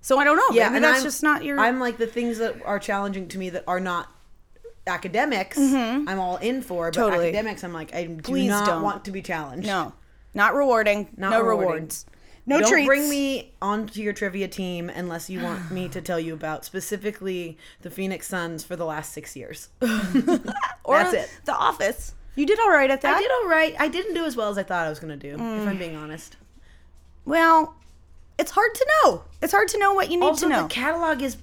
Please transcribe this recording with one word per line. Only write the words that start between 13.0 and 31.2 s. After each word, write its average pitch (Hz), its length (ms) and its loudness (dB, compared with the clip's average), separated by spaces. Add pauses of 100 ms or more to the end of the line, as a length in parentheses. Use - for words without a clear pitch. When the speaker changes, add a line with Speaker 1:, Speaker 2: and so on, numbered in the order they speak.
Speaker 2:
me 277 540 -2
onto 208 400 -4
your 208 100 -4
trivia 196 360 -4
team 180 420 -6
unless 170 400 -8
you 190 100 -6
want 196 300 -6
me 185 200 -6
to 180 100 -8
tell 170 180 -4
you 165 160 -6
about 156 300 -8
specifically 190 920 -8 (260)
the 175 80 -12
Phoenix 190 360 -6
Suns 165 380 -6
for 180 100 -10
the 170 100 -6
last 156 280 -8
six - 240 -14
years. - 380 -14
<laughs> - 60 -10 (1040)
Speaker 1:
Or 277 140 4
Speaker 2:
That's 359 160 2
it. - 160 -4 (140)
Speaker 1:
The - 100 -2
Office. - 600 -2 (200)
You 285 100 0
did 403 140 2
all 453 120 4
right 277 200 6
at 269 120 0
that. 285 140 2
Speaker 2:
I 392 40 2
did 440 100 0
all 494 180 0
right. 320 300 2
I 294 80 2
didn't 359 280 -4
do 330 100 -2
as 285 120 -4
well 214 140 -2
as 202 80 -4
I 190 60 -2
thought 175 200 -2
I 156 60 -2
was 156 80 -8
gonna 156 180 -12
do, 139 180 -12
if 160 60 -8
I'm 214 360 -4
Speaker 1:
Mm. - 20 -6
Speaker 2:
being 165 160 -6
honest. 151 420 -14 (880)
Speaker 1:
Well, 320 520 4 (600)
it's - 140 0
hard 415 240 4
to 523 120 2 (180)
know. - 180 4 (180)
It's - 120 -2
hard 403 160 4
to 427 100 -2
know 392 160 4
what 381 160 0
you 349 80 0
need 370 80 4
Speaker 2:
Also, 311 220 2
Speaker 1:
to 294 40 2
know. 214 120 2
Speaker 2:
the 302 40 -6
catalog 311 540 -2